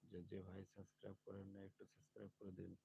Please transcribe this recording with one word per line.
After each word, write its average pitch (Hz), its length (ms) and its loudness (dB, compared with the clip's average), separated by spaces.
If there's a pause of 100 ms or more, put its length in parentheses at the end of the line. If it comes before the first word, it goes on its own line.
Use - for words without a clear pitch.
যে, 92 200 0
যে 95 200 2
ভাই 95 220 2
সাবস্ক্রাইব 98 600 -4
করেন 98 240 0
না, 98 140 -2
একটু 98 220 -4
সাবস্ক্রাইব - 520 -6
করে 101 140 0
দিন। 95 340 2